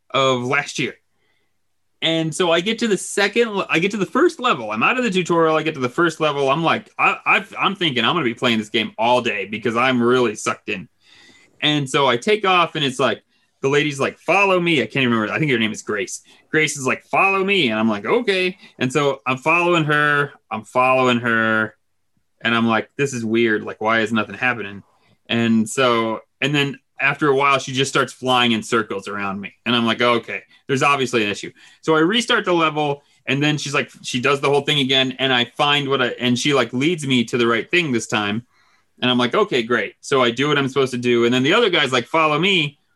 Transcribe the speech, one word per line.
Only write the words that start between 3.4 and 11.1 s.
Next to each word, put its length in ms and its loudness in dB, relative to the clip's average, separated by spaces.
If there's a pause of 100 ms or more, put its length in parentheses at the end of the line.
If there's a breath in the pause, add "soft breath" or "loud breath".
le-, 140 -2
I 100 0
get 120 0
to 60 -6
the 80 -2
first 360 0
level. 300 -2
I'm 120 -2
out 140 2
of 80 0
the 60 0
tutorial. 440 2
I 80 0
get 120 -4
to 60 -8
the 80 0
first 300 -2
level. 300 0
I'm 140 0
like, 340 0
I, 280 0
I've, 320 -2
I'm 180 -2
thinking 280 -2
I'm 100 2
gonna 120 -2
be 80 -2
playing 240 0
this 120 -4
game 280 -2
all 240 2
day 240 -4
because 320 -4
I'm 260 2
really 320 2
sucked 320 -6
in. 220 -8 (720 soft breath)